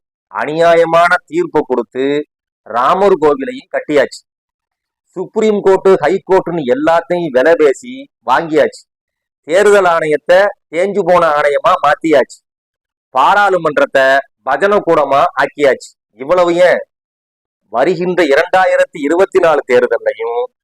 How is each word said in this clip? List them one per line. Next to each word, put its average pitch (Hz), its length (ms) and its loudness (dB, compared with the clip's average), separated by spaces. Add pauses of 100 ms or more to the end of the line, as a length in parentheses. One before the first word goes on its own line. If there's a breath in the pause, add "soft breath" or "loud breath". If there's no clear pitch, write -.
(280)
அநியாயமான 165 880 0 (100)
தீர்ப்பை 156 400 -2
கொடுத்து, 131 600 -4 (360)
ராமர் 165 600 0
கோவிலையும் 135 500 -4
கட்டியாச்சு. 135 500 -4 (800)
சுப்ரீம் 208 580 -4
கோர்ட்டு, 190 360 2
ஹை 165 340 -2
கோர்ட்டுன்னு 165 440 -2
எல்லாத்தையும் 170 540 -2
விலை 131 260 2
பேசி 135 540 -2 (160)
வாங்கியாச்சு. 151 580 -2 (580)
தேர்தல் 202 440 2
ஆணையத்தை 165 640 0 (220)
தேஞ்சு 175 360 -4
போன 170 220 2
ஆணையமா 147 460 0 (120)
மாத்தியாச்சு. 147 540 0 (800)
பாராளுமன்றத்தை 151 1000 0 (240)
பஜனை 185 340 0
கூடமா 147 460 0 (140)
ஆக்கியாச்சு. 139 520 -2 (220)
இவ்வளவு 170 440 0
ஏன், 170 240 2 (880)
வருகின்ற 175 540 -2
இரண்டாயிரத்தி 170 800 0
இருபத்தி 175 360 0
நாலு 156 280 0
தேர்தலையும் 117 760 -2 (200)